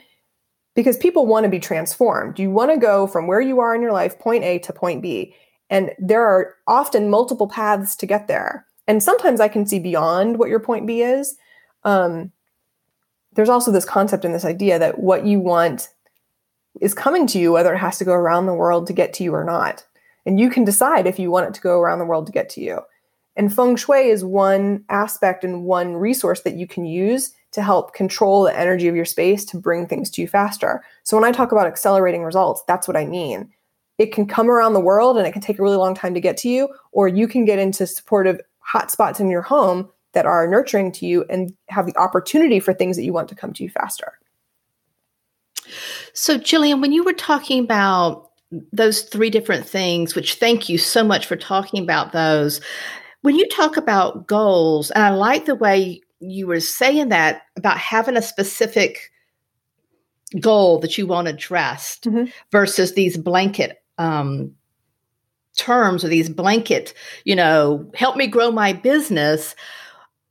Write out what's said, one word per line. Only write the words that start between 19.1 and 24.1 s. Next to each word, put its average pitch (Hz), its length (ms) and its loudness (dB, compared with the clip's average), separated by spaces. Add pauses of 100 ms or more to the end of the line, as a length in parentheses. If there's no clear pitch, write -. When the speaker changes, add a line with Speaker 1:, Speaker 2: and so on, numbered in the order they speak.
Speaker 1:
to 190 100 -6
you 170 80 -2
or 156 120 -4
not. - 400 -4 (420)
And 190 140 2
you 247 100 4
can 247 140 2
decide 202 420 2
if 185 120 -2
you 180 120 -4
want 180 180 0
it 202 60 -10
to - 60 -18
go 175 200 2
around 170 200 0
the 170 40 -4
world 165 220 -2
to 208 60 -14
get - 180 -4
to - 100 -16
you. - 200 -8 (560)
And 202 180 0
feng 247 220 2
shui 269 320 2
is 208 160 0